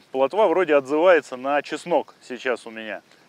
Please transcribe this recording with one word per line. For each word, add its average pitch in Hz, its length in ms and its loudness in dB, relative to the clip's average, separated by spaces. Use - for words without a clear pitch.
Плотва 139 340 2
вроде 165 280 2
отзывается 147 640 2
на 139 260 -4
чеснок 151 580 -4
сейчас 120 460 -6
у 117 40 -16
меня. 110 300 -14